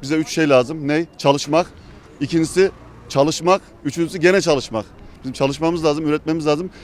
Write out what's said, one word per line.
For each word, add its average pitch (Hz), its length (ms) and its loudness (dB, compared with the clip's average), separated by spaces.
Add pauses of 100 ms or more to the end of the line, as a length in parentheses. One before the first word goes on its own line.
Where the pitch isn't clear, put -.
Bize 139 140 -4
üç 156 140 -2
şey 160 200 0
lazım. 139 380 2
Ne? 156 180 0 (120)
Çalışmak. 147 500 0 (520)
İkincisi 165 520 0 (380)
çalışmak. 160 520 2 (240)
Üçüncüsü 165 320 -4
gene 180 240 4
çalışmak. 127 440 0 (340)
Bizim 127 140 -10
çalışmamız 156 520 -2
lazım, 156 220 0
üretmemiz 151 400 -2
lazım. 156 220 0 (140)